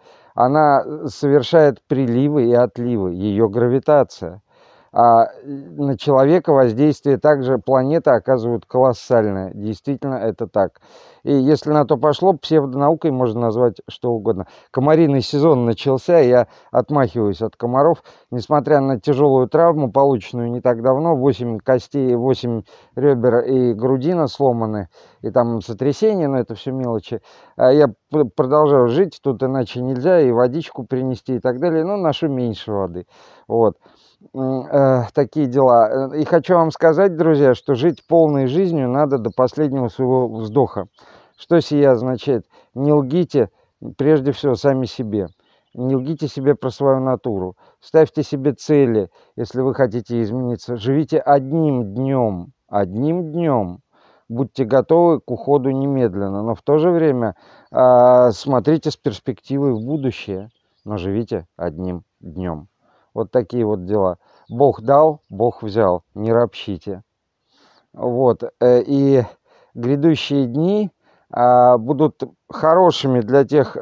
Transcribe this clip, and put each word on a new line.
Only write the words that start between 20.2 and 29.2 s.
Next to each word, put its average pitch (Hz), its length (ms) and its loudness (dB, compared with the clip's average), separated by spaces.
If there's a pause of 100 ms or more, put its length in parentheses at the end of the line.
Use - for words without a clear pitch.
не 120 100 -6
так 117 220 -2
давно, 143 340 0
восемь 123 420 -2
костей, 127 560 -2
восемь 120 480 -2 (320)
ребер 123 500 2
и 127 280 0
грудина 135 540 -2
сломаны, 113 600 -2 (340)
и 113 80 -8
там 117 320 0
сотрясение, 143 640 -2
но 135 100 -2
это 113 160 -6
все 131 180 -10
мелочи. 120 500 -6 (340)
А 127 160 4
я 147 160 4 (220)
п-, 147 140 0
продолжаю 139 640 2
жить, 151 340 -2